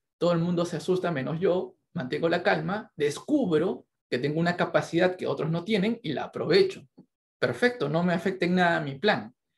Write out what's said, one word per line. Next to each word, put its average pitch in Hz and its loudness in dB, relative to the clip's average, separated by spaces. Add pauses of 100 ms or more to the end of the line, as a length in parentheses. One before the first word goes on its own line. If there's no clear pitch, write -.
(180)
todo 170 2
el 170 2
mundo 170 0
se 170 -4
asusta 180 -2
menos 139 -4
yo, 185 0 (180)
mantengo 151 -2
la 175 2
calma, 185 -2
descubro 180 0 (240)
que 120 -2
tengo 147 -2
una 170 2
capacidad 170 0
que - -6
otros 151 -2
no 170 -2
tienen 214 0
y 151 -6
la 107 -4
aprovecho. 151 0 (520)
Perfecto, 143 0
no 165 0
me 180 2
afecta 185 -2
en 175 2
nada 170 4
mi 139 -6
plan. 139 -2 (220)